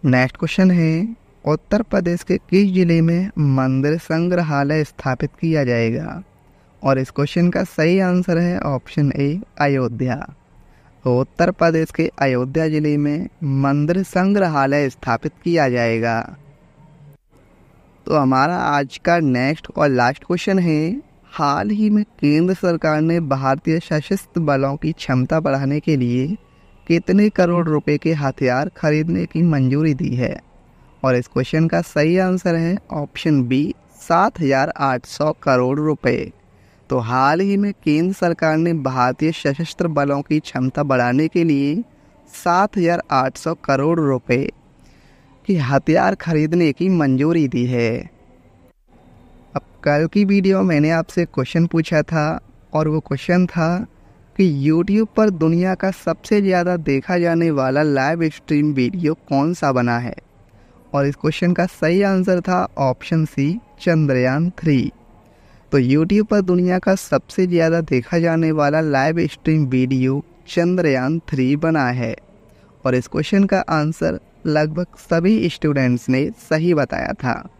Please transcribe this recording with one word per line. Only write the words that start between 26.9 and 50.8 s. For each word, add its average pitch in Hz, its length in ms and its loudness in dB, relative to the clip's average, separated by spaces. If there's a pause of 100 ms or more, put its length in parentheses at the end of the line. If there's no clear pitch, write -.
करोड़ 175 380 2
रुपए 151 300 0
के 160 160 0
हथियार 139 640 -2
खरीदने 165 480 0
की 160 160 -2
मंजूरी 151 520 2
दी 135 220 -4
है? 123 200 -2 (680)
और 131 120 2
इस 123 120 -2
क्वेश्चन 156 400 0
का 170 140 0
सही 160 360 0
आंसर 185 380 0
है 165 220 -2 (140)
ऑप्शन 147 520 -2
बी, 131 320 -2 (160)
सात - 500 -2
हज़ार 135 360 0
आठ 131 280 -2
सौ 151 260 -4 (120)
करोड़ 131 360 2
रुपए। 151 520 -2 (580)
तो 131 100 0
हाल 131 400 0
ही 196 180 0
में 202 160 -2
केंद्र 160 400 0
सरकार 165 440 0
ने 170 160 0
भारतीय 131 580 -2
सशस्त्र 160 560 -4
बलों 143 340 -2
की 151 180 0
क्षमता 131 440 -4
बढ़ाने 131 440 2
के 170 160 0
लिए 147 400 0 (500)
सात 185 440 0
हज़ार 170 340 0
आठ 135 260 0
सौ 160 160 -6
करोड़ 147 460 0
रुपए 135 500 0 (960)
के 190 100 2
हथियार 156 580 0
खरीदने 160 560 0
की 175 180 -2
मंजूरी 151 580 0
दी 123 180 -2
है। 120 320 -2 (1600)
अब - 60 -6 (220)
कल 147 300 2
की 208 120 4
वीडियो 190 360 2
मैंने 156 280 2